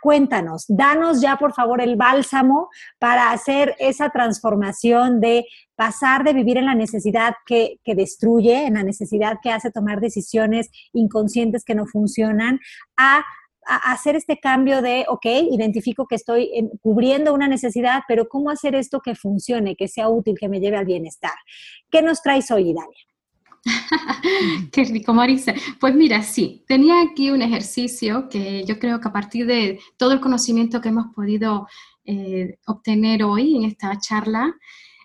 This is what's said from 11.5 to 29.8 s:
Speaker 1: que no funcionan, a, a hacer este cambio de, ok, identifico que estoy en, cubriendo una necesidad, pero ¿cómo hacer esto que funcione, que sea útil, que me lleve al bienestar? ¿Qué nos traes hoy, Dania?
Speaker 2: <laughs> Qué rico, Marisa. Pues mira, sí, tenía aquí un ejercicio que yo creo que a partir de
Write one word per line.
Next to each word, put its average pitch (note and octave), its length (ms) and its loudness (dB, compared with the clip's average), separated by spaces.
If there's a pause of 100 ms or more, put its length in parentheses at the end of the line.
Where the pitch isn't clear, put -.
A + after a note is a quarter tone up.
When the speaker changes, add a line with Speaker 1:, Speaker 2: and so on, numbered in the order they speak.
Speaker 1:
que A3+ 120 -4
no G#3 100 -4
funcionan, G#3+ 720 0 (380)
a, C#4 260 4 (420)
a B3+ 280 -2
hacer D4 240 0
este D4+ 220 -4
cambio C4 440 2
de, B3 260 -2
ok, - 160 -6 (260)
identifico A3+ 560 -2
que A#3 100 -2
estoy A#3 360 -2
en, A3+ 160 -2 (140)
cubriendo C4 500 2
una C#4+ 160 2
necesidad, B3 600 0
pero A3+ 200 0
¿cómo C#4+ 220 -4
hacer D4 240 -4
esto C4+ 260 -4
que A#3 140 -8
funcione, G3+ 600 -4
que G3 120 -6
sea A3 220 -4
útil, A3+ 280 0
que G#3 100 -6
me G3 120 -4
lleve G3+ 160 0
al G3 80 -4
bienestar? E3+ 480 -6 (580)
¿Qué D#4+ 120 6
nos D#4+ 200 0
traes C#4 280 0
hoy, F#3 240 0
Dania? - 240 -12 (680)
Speaker 2:
<laughs> D#4+ 1080 -2
Qué C4+ 120 2
rico, A3+ 300 -2
Marisa. B3 400 2 (240)
Pues C4 160 2
mira, B3+ 280 4
sí, - 440 -4
tenía D#4 360 6
aquí C#4 280 0
un C4+ 120 2
ejercicio A#3 840 -4
que G3 360 -6
yo G#3+ 160 -4
creo A#3 200 -2
que A#3 80 -8
a G3+ 40 -6
partir G#3 340 -4
de A3 320 0 (180)